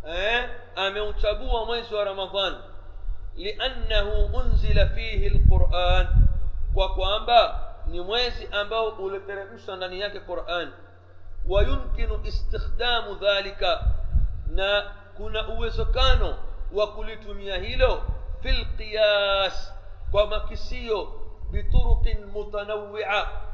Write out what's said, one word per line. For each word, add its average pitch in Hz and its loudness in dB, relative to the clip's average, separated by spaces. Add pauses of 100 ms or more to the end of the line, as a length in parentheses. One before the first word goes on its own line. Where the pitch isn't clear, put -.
eh, 220 0 (280)
ameuchagua 208 0
mwezi 233 -6
wa 208 -2
Ramadhan, 196 -4 (800)
li'annahu 214 0
unzila 214 6
fihi 214 0
al-Qur'an, 180 6 (680)
kwa 190 2
kwamba 214 2 (260)
ni 170 -2
mwezi 220 -4
ambao 214 -2
uliteremshwa 196 -10
ndani 185 -10
yake 202 -8
Qur'an. 170 -8 (760)
Wa 190 4
yumkinu - 0
istikhdamu 220 -2
dhalika, 196 -2 (600)
na 202 0 (240)
kuna 214 -6
uwezekano 233 2 (340)
wa 208 0
kulitumia 208 -8
hilo, 233 0 (400)
fil 247 0 (100)
qiyas, 202 0 (360)
kwa 208 2
makisio, 220 -4 (380)
bituruqin 226 4
mutanawwi'a 208 -6 (280)